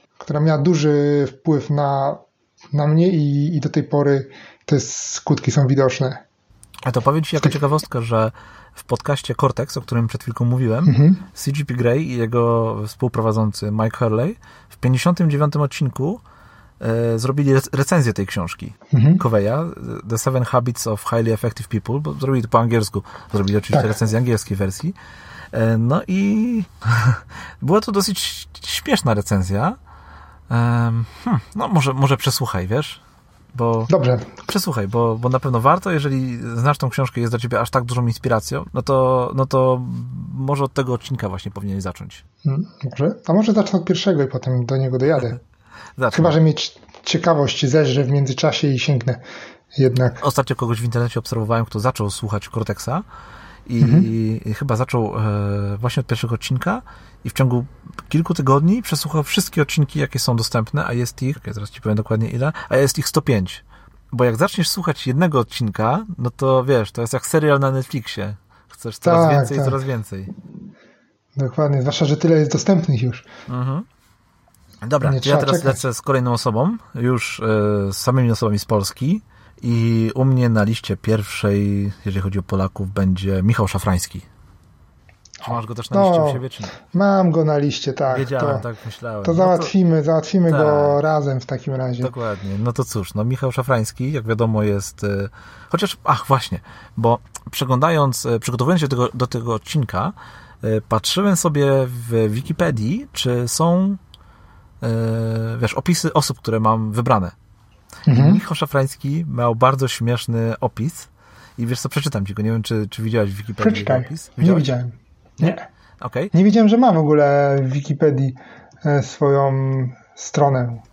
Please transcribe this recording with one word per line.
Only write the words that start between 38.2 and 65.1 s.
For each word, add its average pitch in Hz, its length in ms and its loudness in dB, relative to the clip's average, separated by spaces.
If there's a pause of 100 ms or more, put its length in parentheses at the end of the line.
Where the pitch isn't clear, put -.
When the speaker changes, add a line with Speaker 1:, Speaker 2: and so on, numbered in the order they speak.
Speaker 2:
no 127 80 -4
to, 131 520 2
no 135 120 0
to 131 340 2 (540)
może 135 300 -2
od 135 80 -4
tego 127 220 -2
odcinka 117 340 -6
właśnie 95 220 -8
powinieneś 98 320 -6
zacząć. - 420 -12 (220)
Speaker 1:
Mm, 147 200 -2 (240)
może. 151 240 -2 (120)
A 160 60 2
może 214 200 4
zacznę 196 260 2
od 170 60 -6
pierwszego 170 380 0
i 135 40 0
potem 127 400 -2
do 135 100 -2
niego 131 220 0
dojadę. 123 400 0 (260)
Speaker 2:
<laughs> - 340 -20
Zacznę. 123 180 0
Speaker 1:
Chyba 160 160 4
że 160 80 4
mnie 156 140 6
c-, - 260 -10 (240)
ciekawość 151 600 2
zeżre 139 380 2
w 123 60 -2
międzyczasie 139 580 0
i 131 100 2
sięgnę 123 420 0 (580)
jednak. 127 480 2
Speaker 2:
Ostatnio 135 300 0
kogoś 117 240 -2
w 117 40 -4
internecie 120 360 -2
obserwowałem, 113 440 -2
kto 107 160 -6
zaczął 107 300 -2
słuchać 104 380 -6
Cortexa 117 540 -4 (640)
i, 117 160 2
Speaker 1:
Mhm. 151 220 6
Speaker 2:
i 113 360 -2 (140)
chyba 127 220 -2
zaczął, 117 420 0
e, 101 580 -2
właśnie 120 240 -4
od 123 60 -4
pierwszego 117 280 -4
odcinka 170 480 -4 (420)
i 117 60 -8
w - 20 -8
ciągu 123 320 0 (440)
kilku 165 260 0
tygodni 156 480 4
przesłuchał 151 400 -4
wszystkie - 400 -2
odcinki, 143 380 0
jakie 135 180 -4
są 120 180 0
dostępne, 117 500 -2
a - 60 -6
jest 120 300 -4
ich, 135 140 -2 (100)
ja 107 60 -8
zaraz 104 180 -10
ci - 100 -20
powiem 107 160 0
dokładnie 110 340 0
ile, 131 220 -2 (160)
a 127 80 2
jest 135 220 2
ich 143 100 -2
sto - 140 0
pięć. 101 420 -2 (480)
Bo 123 120 2
jak 117 120 2
zaczniesz 175 320 0
słuchać - 380 -4
jednego 143 340 2